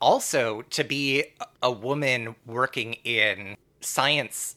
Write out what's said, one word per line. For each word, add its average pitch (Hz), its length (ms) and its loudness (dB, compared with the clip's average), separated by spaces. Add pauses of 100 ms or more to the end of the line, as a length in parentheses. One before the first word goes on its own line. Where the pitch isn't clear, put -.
also, 123 640 2
to - 200 -2
be 139 380 0 (180)
a, - 60 -10 (180)
a 127 80 4
woman 123 640 -2 (100)
working 117 480 -2 (100)
in 107 520 0 (260)
science, 139 760 -2